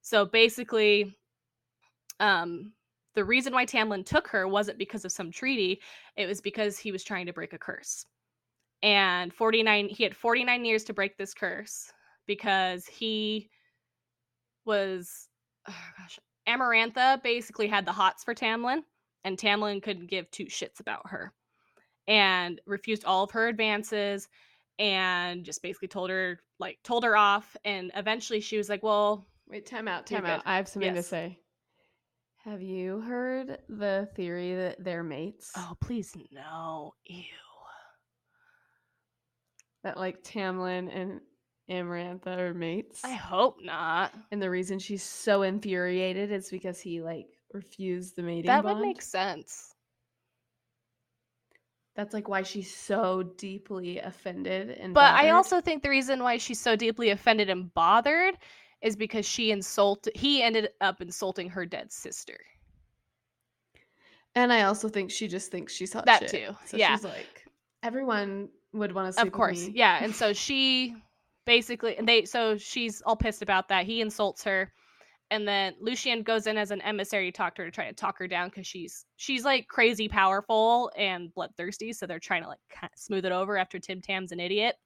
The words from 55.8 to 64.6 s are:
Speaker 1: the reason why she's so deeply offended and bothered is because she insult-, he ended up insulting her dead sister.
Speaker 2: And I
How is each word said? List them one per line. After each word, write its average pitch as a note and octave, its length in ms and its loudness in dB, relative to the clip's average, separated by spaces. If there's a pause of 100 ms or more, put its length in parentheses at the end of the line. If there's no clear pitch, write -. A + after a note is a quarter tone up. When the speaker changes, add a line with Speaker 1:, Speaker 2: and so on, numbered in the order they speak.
Speaker 1:
the C#4+ 80 0
reason C4+ 320 2
why B3 160 2
she's A#3+ 220 -6
so A3+ 140 4
deeply A3+ 360 2
offended G#3 400 4
and F3+ 240 -4
bothered C#4+ 600 6 (460)
is A3 140 0
because G#3+ 300 -4
she A3 260 0
insult-, G3+ 600 2
he C#4 280 4
ended A3 280 2 (100)
up F#3+ 200 0
insulting F#3 480 -6
her F3+ 160 -6
dead - 280 -10
sister. - 460 -14 (2000)
Speaker 2:
And B3 180 6
I A3+ 100 8